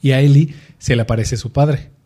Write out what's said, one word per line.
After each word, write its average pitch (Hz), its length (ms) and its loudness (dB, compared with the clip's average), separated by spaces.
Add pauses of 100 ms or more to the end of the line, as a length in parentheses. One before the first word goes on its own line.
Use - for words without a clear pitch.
Y 139 80 0
a 131 100 2
Eli 143 320 4 (280)
se - 160 -2
le 117 60 -2
aparece 113 340 -4
su 110 160 -10
padre. 139 380 -2 (160)